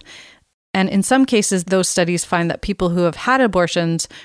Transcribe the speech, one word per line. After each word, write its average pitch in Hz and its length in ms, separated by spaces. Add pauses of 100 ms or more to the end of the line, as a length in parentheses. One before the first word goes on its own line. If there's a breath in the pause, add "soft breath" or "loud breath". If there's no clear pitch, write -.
(760 loud breath)
and 190 120
in 196 160
some 262 220
cases, 202 400
those 185 240
studies 175 340
find 170 260
that - 120
people 190 280
who 170 120
have 170 140
had 262 260
abortions 175 680 (180 loud breath)